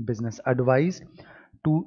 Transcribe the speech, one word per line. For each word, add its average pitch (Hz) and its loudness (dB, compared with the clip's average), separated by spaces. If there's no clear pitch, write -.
business, 117 -2
advice 131 2
to 156 2